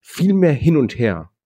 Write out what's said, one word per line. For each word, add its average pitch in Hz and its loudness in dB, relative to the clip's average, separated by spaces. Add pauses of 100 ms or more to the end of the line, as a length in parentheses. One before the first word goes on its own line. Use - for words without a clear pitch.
viel - -2
mehr 180 2
Hin 151 2
und 123 -2
Her. 92 -4 (160)